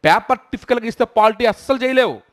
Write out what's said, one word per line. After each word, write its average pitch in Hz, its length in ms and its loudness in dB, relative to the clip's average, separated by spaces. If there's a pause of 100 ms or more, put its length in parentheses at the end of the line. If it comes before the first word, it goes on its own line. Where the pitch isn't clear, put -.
పేపర్ 214 320 0
టిపికల్గా 240 480 -6
ఇస్తే 226 200 -4
పాలిటీ 220 400 0
అస్సలు 233 320 -2
చేయలేవు. 247 440 -2 (120)